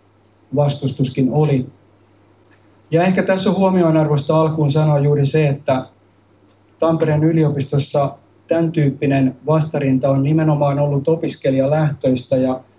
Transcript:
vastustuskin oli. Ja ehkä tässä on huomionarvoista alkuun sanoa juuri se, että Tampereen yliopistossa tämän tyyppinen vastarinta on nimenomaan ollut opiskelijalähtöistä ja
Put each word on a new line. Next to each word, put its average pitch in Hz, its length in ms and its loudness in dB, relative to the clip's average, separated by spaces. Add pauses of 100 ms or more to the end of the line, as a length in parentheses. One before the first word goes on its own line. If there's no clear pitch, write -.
(560)
vastustuskin 135 760 -2
oli. 143 340 0 (1200)
Ja 160 120 2
ehkä 190 200 0
tässä 190 280 0
on 175 60 0
huomionarvoista 160 840 2
alkuun 156 300 0
sanoa 156 280 2
juuri 143 280 2
se, 156 220 2
että 135 380 -2 (920)
Tampereen 156 460 0
yliopistossa 143 920 0 (320)
tämän 165 240 0
tyyppinen 135 640 0 (100)
vastarinta 139 640 0
on 135 120 0
nimenomaan 147 560 0
ollut 143 300 -2
opiskelijalähtöistä 135 1300 -2
ja 131 240 -2 (180)